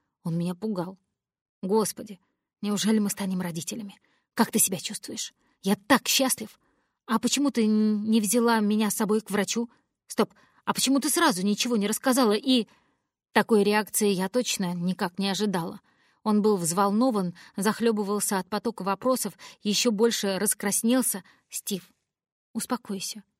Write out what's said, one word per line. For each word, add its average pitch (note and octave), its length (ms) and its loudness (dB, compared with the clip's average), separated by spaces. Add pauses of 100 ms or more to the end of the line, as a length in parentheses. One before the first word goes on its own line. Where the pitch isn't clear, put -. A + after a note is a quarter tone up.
(220)
Он E3 160 -4
меня F3 160 -2
пугал. F#3 420 -6 (640)
«Господи, G3+ 600 -2 (420)
неужели G#3 380 2
мы G3+ 100 0
станем F#3+ 300 -4
родителями? F#3+ 600 -10 (340)
Как - 160 0
ты A3+ 80 -2
себя F#3 200 0
чувствуешь? - 560 -10 (280)
Я G3 140 2
так - 320 2
счастлив! - 500 0 (460)
А A3 140 0
почему C4+ 320 0
ты A3+ 160 0
н-, G#3+ 420 2
не A3 140 4
взяла A#3 380 2
меня G#3+ 300 2
с - 60 -6
собой G#3+ 240 0
к - 100 -14
врачу? G#3+ 380 -2 (380)
Стоп, - 260 -2 (320)
а G3+ 80 -4
почему C4+ 280 2
ты D#4 100 -2
сразу A#3+ 340 2
ничего A3 320 0
не G3+ 100 0
рассказала A3+ 460 2
и...» B3+ 340 2 (640)
Такой G#3 320 4
реакции G#3 440 0
я F#3+ 200 0
точно G3 440 -2
никак F3+ 460 -4
не G3 100 0
ожидала. F#3+ 520 -2 (420)
Он G#3+ 200 2
был G#3+ 140 4
взволнован, G3 800 2 (220)
захлёбывался G#3 800 0
от F#3 100 -6
потока G#3+ 340 -6
вопросов, G3 540 -2 (260)
ещё G#3 280 0
больше G3+ 480 0
раскраснелся. G#3 840 0 (280)
«Стив, - 320 -8 (720)
успокойся. G#3+ 680 -6 (180)